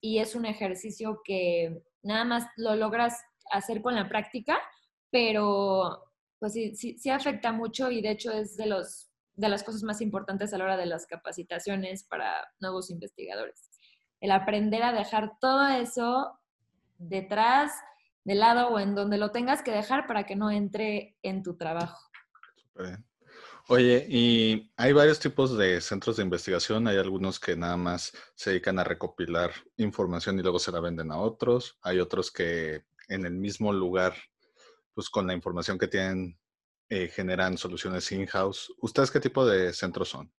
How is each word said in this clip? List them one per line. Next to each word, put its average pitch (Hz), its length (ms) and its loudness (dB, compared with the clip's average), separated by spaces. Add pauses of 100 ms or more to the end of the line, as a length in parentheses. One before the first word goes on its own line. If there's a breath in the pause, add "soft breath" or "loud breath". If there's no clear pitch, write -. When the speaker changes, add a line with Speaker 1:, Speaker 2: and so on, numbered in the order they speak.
Speaker 1:
y 220 180 0
es 214 160 -2
un 240 100 -4
ejercicio 214 800 -6
que 170 580 0 (200)
nada 220 220 0
más 240 220 0 (100)
lo 220 200 0
logras 233 440 0 (300)
hacer 214 320 -2
con 247 120 0
la 196 140 0
práctica, 220 500 -2 (520 loud breath)
pero, 202 960 2 (340)
pues, 214 140 -4
sí, 214 240 -4
sí, - 220 -10
sí - 120 -4
afecta 262 420 0
mucho 226 380 -2
y 226 120 -2
de 214 80 0
hecho 214 200 -4
es 214 260 -4
de 214 100 -4
los, 190 440 -4 (240)
de 208 140 0
las 208 160 2
cosas 220 180 -8
más 214 180 -4
importantes 202 520 -4
a 190 60 -4
la 185 60 -2
hora 190 120 2
de 180 100 -2
las 170 200 -6
capacitaciones 185 1000 -8
para 120 420 -4 (140)
nuevos 185 300 -6
investigadores. 104 800 -12 (500 soft breath)
El 196 100 0
aprender 208 520 2
a 240 100 2
dejar 214 480 -2
todo 269 280 4
eso 247 720 0 (600)
detrás, 208 760 2 (520 loud breath)
de 196 100 0
lado 233 340 6
o 226 100 2
en 202 160 0
donde 202 240 0
lo 208 120 0
tengas 247 320 0
que 254 80 -4
dejar 254 360 0
para 214 200 -2
que 196 100 -6
no 214 140 0
entre 208 720 -2
en 190 200 -4
tu 175 140 -8
trabajo. 170 420 -4 (580)
Speaker 2:
Súper - 300 -14
bien. 95 200 -12 (600 loud breath)
Oye, 123 420 8
y 117 680 4
hay 131 160 4
varios 147 280 8
tipos 135 360 2
de 92 240 4
centros 110 380 -2
de 107 40 2
investigación. 92 640 0
Hay 101 120 2
algunos 95 420 0
que - 160 -2
nada 87 220 -2
más 87 340 -4 (220 loud breath)
se - 160 -4
dedican 95 280 0
a 87 60 2
recopilar 85 680 -2 (260)
información 98 600 -2
y 92 40 -2
luego 90 160 2
se - 120 -4
la 87 100 -4
venden 82 300 -4
a 78 80 -6
otros. 120 640 0
Hay 92 180 0
otros 90 320 -2
que 82 540 -4 (240)
en 95 160 -4
el 87 80 -6
mismo 101 400 -2
lugar, 92 420 2 (760 soft breath)
pues, - 160 -8
con 98 180 0
la 92 60 -2
información 87 460 -4
que 101 100 0
tienen, 95 500 -2 (520)
eh, 92 180 -2
generan 92 480 0
soluciones 90 560 -6
in-house. 95 580 -2 (120)
¿Ustedes 127 280 4
qué - 80 2
tipo 131 280 2
de 92 260 4
centros 92 380 -4
son? 73 280 -14